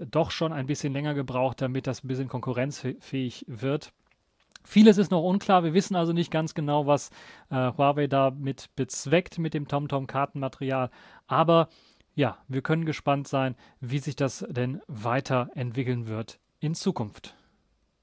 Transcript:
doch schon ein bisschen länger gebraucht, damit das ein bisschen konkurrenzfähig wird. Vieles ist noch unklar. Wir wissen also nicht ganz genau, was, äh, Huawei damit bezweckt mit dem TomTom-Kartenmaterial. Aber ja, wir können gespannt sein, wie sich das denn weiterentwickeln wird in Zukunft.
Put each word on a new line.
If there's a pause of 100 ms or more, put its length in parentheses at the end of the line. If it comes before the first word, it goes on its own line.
(100)
doch
schon
ein
bisschen
länger
gebraucht,
damit
das
ein
bisschen
konkurrenzfähig
wird. (760)
Vieles
ist
noch
unklar.
Wir
wissen
also
nicht
ganz
genau,
was, (400)
äh,
Huawei
damit
bezweckt
mit
dem
TomTom-Kartenmaterial. (360)
Aber (460)
ja, (100)
wir
können
gespannt
sein, (260)
wie
sich
das
denn
weiterentwickeln
wird (180)
in
Zukunft. (680)